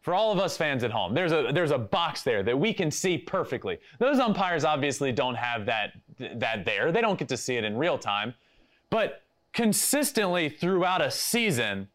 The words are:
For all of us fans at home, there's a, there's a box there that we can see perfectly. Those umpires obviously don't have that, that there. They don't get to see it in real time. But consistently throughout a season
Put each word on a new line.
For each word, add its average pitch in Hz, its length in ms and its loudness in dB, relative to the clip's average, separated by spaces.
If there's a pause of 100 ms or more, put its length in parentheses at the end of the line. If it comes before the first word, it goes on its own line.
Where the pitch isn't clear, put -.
For 175 140 -2
all 220 160 4
of 190 80 2
us 185 180 0
fans 143 260 0
at 120 60 0
home, 104 240 -2
there's 170 180 2
a, 156 220 2
there's 165 160 2
a 143 80 2
box 160 460 -2
there 110 180 0
that 117 160 0
we 214 160 0
can 165 160 -2
see 170 300 -2
perfectly. 117 580 -4 (220)
Those 262 180 4
umpires 185 480 2
obviously 143 460 0
don't 127 240 0
have 117 320 -4
that, 107 260 -2 (240)
that 113 480 -4
there. 113 260 0
They 220 100 2
don't 214 180 0
get 147 100 -4
to 123 80 -2
see 123 180 -4
it 113 80 -2
in 107 140 -2
real 151 220 0
time. 104 340 -4 (560)
But - 320 -2 (320)
consistently 208 960 2
throughout 180 520 2
a 135 100 2
season 117 840 0